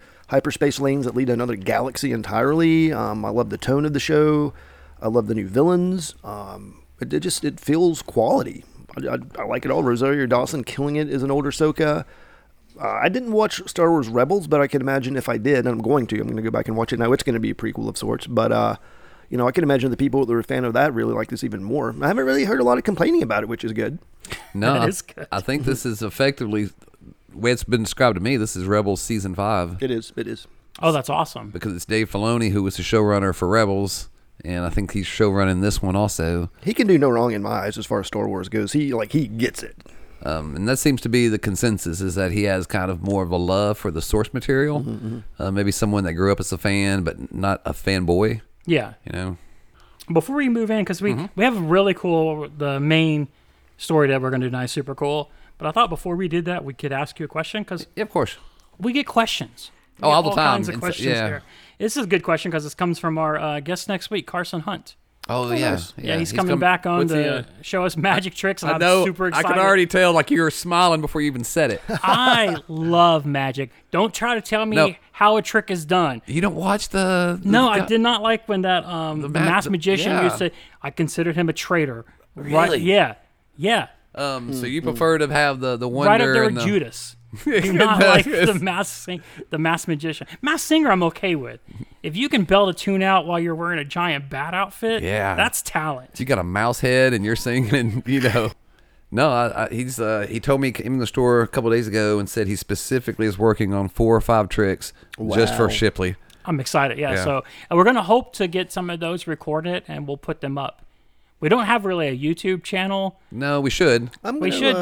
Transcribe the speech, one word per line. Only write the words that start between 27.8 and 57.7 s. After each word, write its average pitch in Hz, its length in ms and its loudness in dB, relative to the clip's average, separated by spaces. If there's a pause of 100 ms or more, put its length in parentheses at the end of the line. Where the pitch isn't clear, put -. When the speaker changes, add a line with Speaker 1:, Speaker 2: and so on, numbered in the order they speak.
Speaker 2:
described 113 340 2
to 87 60 -2
me, 127 160 0
this 107 180 -4
is 92 80 -6
Rebels 101 380 0
season 98 320 -4
five. 98 480 -2
Speaker 1:
It 131 80 -2
is, 113 260 -6
it 117 100 -6
is. 117 200 -12 (340)
Speaker 3:
Oh, 165 120 4
that's 143 180 -2
awesome. 143 400 -4
Speaker 2:
Because 92 240 -6
it's 87 120 -10
Dave 110 240 0
Filoni 113 420 0
who 101 100 2
was 95 160 -2
the 92 40 -6
showrunner 101 520 2
for 87 140 -2
Rebels, 98 600 0 (380)
and 87 180 -4
I 85 60 -4
think 98 220 -2
he's 95 140 -4
showrunning 95 540 2
this 101 220 0
one 95 120 0
also. 87 560 0 (140)
Speaker 1:
He 196 80 0
can 226 140 2
do 185 120 6
no 135 120 4
wrong 117 220 2
in 104 100 -4
my 104 80 -6
eyes 104 260 -4
as 107 80 -8
far 104 160 -2
as 92 60 -6
Star 107 220 -4
Wars 92 200 -6
goes. 107 240 -2
He, 143 220 0
like, 107 180 -2
he 147 160 2
gets 113 340 -4
it. - 140 -16 (480)
Speaker 2:
Um, 76 300 -6
and 98 140 -2
that 131 100 2
seems 135 220 2
to 120 80 -6
be 120 180 4
the 107 120 2
consensus, 95 640 -2
is 92 140 -4
that 92 160 0
he 101 140 0
has 92 220 0
kind 92 260 -2
of 87 100 -8
more 98 220 0
of 87 80 -4
a 90 40 0
love 98 400 0
for 98 140 -4
the 80 120 -4
source - 300 0
material. 139 480 0
Speaker 1:
Mm-hmm, 110 260 -8 (100)
mm-hmm. - 260 -12
Speaker 2:
Uh, 95 80 -2
maybe 101 220 0
someone 104 320 0
that 85 80 -2
grew 95 180 2
up 98 80 2
as 95 140 -6
a 87 60 -4
fan, 98 440 0
but - 320 -6
not 98 300 0
a - 80 -4
fanboy. 98 680 0 (240)
Speaker 3:
Yeah. 120 280 0 (120)
Speaker 2:
You - 80 -12
know? 92 240 -6 (760)
Speaker 3:
Before 262 240 0
we 277 120 2
move 226 220 0
in, 214 140 0
'cause 180 160 -4
we, 202 120 0
Speaker 2:
Mm-hmm. 170 140 -4 (100)
Speaker 3:
we 196 80 2
have 240 120 2
a 185 40 -2
really 185 340 4
cool, 160 640 -2
the 139 240 -2
main 156 480 2 (500)
story 151 300 2
that 135 120 2
we're 131 100 -2
gonna 127 160 0
do 120 40 -4
tonight 127 140 -4
is 120 80 -6
super 135 220 -6
cool. 147 360 -4 (280)
But 156 100 -6
I 156 40 -2
thought 226 180 0
before 170 260 -6
we 185 120 -2
did 165 180 -2
that, 175 180 -6
we 139 100 -12
could 139 180 -8
ask 139 280 -6
you 156 40 -6
a 143 40 -8
question, 196 360 -6
'cause 160 220 -10 (100)